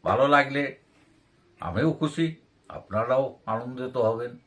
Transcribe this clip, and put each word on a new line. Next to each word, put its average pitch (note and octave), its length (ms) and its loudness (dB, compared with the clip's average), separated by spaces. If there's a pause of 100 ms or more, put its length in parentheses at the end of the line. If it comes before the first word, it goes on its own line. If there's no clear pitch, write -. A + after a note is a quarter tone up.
ভালো A2+ 220 4 (100)
লাগলে C#3 280 2 (960)
আমিও A2+ 380 0
খুশি, D#3+ 280 0 (420)
আপনারাও A#2+ 540 0 (300)
আনন্দিত B2+ 420 -6 (120)
হবেন। A#2 240 -2 (160)